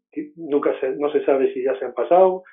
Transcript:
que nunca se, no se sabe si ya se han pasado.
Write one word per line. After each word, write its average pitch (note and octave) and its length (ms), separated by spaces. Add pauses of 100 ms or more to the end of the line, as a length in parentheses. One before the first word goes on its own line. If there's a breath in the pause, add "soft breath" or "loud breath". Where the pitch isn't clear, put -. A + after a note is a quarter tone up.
(120)
que D3+ 240
nunca D3+ 440
se, C3 160
no D3 140
se C#3+ 140
sabe C3+ 300
si B2+ 80
ya C3 160
se C3 80
han - 80
pasado. F#3 480 (100 soft breath)